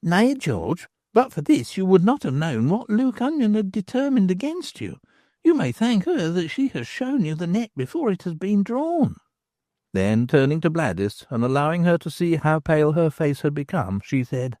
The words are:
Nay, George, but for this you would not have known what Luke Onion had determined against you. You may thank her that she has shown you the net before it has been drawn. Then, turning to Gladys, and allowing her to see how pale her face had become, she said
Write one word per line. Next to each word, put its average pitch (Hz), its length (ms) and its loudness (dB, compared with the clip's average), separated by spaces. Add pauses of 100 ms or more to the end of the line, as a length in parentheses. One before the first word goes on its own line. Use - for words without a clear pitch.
Nay, 202 320 2
George, 131 520 -4 (260)
but 247 200 2
for - 80 -8
this 147 340 0
you 190 100 -2
would 185 180 6
not 240 200 2
have 135 100 -2
known 135 360 0
what 208 200 -2
Luke 240 320 0
Onion 247 340 2
had 208 160 0
determined 247 580 0
against 285 500 -4
you. 92 200 -10 (440)
You 330 120 4
may 180 160 0
thank 220 340 0
her 277 240 0
that 170 200 -2
she 269 200 -2
has 120 180 -6
shown 262 380 -2
you 156 80 -2
the 165 140 -4
net 214 280 -2
before 214 360 -2
it 185 120 -2
has 170 120 -6
been 202 280 0
drawn. 262 520 0 (800)
Then, 107 340 2
turning 147 340 2
to 165 80 0
Gladys, 151 600 -2
and 117 140 -2
allowing 147 420 0
her 170 140 4
to 165 120 -8
see 170 240 0
how 156 240 0
pale 151 320 2
her 160 180 2
face 147 320 -2
had 147 140 -2
become, 123 480 -4
she 131 200 -2
said 123 380 -6